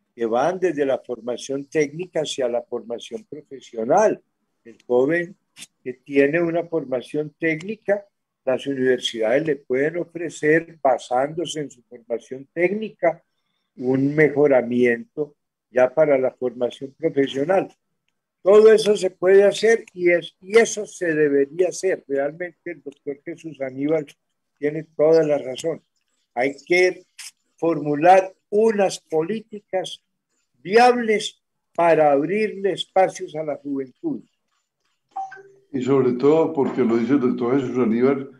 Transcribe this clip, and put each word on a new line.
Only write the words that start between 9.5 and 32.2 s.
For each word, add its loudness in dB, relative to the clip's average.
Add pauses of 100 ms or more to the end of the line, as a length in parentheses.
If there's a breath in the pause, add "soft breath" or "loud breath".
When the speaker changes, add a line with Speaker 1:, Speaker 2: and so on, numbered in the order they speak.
Speaker 1:
pueden -4
ofrecer, -4
basándose -2
en -10
su -20
formación -12
técnica, -2 (540)
un 0
mejoramiento 0 (340)
ya 0
para 2
la -2
formación -8
profesional. -2 (760)
Todo 8
eso 4
se -4
puede 4
hacer 2
y, 0
es, -2
y 2
eso 2
se -4
debería 2
hacer. -4
Realmente -6
el -16
doctor -14
Jesús -14
Aníbal -4 (500)
tiene -6 (100)
toda 4
la 0
razón. -8 (500)
Hay -2 (100)
que 2 (540)
formular 4 (160)
unas 0
políticas -6 (580)
viables 2 (340)
para 4
abrirle 0